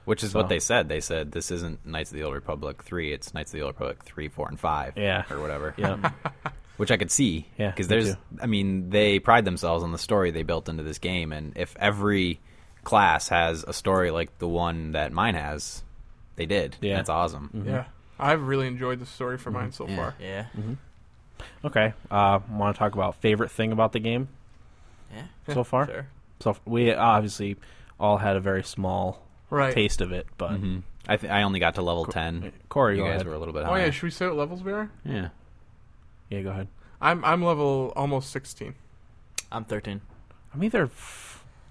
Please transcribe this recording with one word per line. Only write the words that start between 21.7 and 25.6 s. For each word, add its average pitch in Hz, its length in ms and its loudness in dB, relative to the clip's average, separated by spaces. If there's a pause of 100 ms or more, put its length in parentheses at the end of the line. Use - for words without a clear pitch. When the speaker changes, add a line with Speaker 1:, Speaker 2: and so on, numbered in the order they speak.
Speaker 2:
Uh, 101 280 6 (100)
wanna 104 240 0
talk 101 200 0
about 95 220 0
favorite 107 360 2
thing 110 200 -2
about 110 220 4
the 117 60 0
game 120 280 0 (840)
Speaker 4:
Yeah. 110 100 -14 (300)
Speaker 2:
so 127 100 0